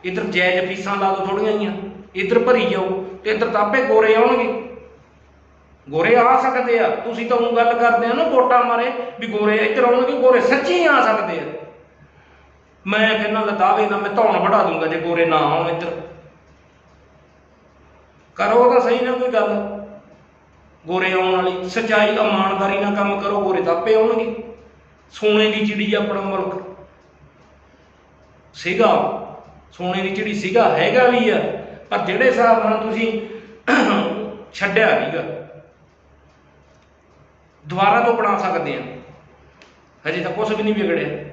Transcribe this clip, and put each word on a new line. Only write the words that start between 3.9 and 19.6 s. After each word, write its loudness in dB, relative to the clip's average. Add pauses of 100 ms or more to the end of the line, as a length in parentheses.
ਆਉਣਗੇ। 2 (1300)
ਗੋਰੇ 2
ਆ 6
ਸਕਦੇ 0
ਆ, 2
ਤੁਸੀਂ -6
ਤਾਂ 0
ਊਂ 0
ਗੱਲ 4
ਕਰਦੇ 2
ਆ 0
ਨਾ 0
ਵੋਟਾਂ 4
ਮਾਰੇ 0 (280)
ਵੀ -8
ਗੋਰੇ 0
ਇੱਧਰ 2
ਆਉਣਗੇ, 2
ਗੋਰੇ 4
ਸੱਚੀ 2
ਆ 4
ਸਕਦੇ 0
ਆ। -8 (1400)
ਮੈਂ 2
ਕਹਿੰਦਾ -2
ਲੈ -2
ਦਾਅਵੇ 2
ਨਾਲ -2
ਮੈਂ -4
ਧੌਣ 2
ਵਢਾ 2
ਦੂੰਗਾ 0
ਜੇ -2
ਗੋਰੇ 2
ਨਾ 2
ਆਉਣ 0
ਇੱਧਰ। -6 (2250)
ਕਰੋ 4
ਤਾਂ 6
ਸਹੀ 0
ਨਾ -2
ਕੋਈ -2
ਗੱਲ -2 (1040)